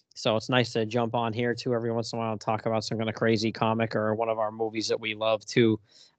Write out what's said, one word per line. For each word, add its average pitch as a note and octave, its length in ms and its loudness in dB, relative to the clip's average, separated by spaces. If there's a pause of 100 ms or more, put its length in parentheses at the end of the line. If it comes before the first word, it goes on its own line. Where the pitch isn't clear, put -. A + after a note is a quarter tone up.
(140)
So A2 220 0
it's A2 140 -2
nice B2+ 240 4
to A2+ 120 0
jump A#2 300 -2
on A#2 180 0
here, A#2+ 220 0
too, B2 180 -4
every A#2 180 -2
once A2+ 220 -4
in A#2 60 -4
a - 20 -2
while A2+ 120 -2
and G#2+ 80 -6
talk A2 260 -2
about A2 160 0
some A2+ 160 -6
kind A2+ 100 -2
of G#2+ 60 -2
crazy A2+ 360 2
comic A2+ 440 0
or G#2+ 180 0
one A2+ 160 0
of A2 80 0
our G#2+ 140 -2
movies A2 380 -4
that A#2 100 0
we A2 160 -4
love, A2 300 0
too. A2+ 340 4 (400)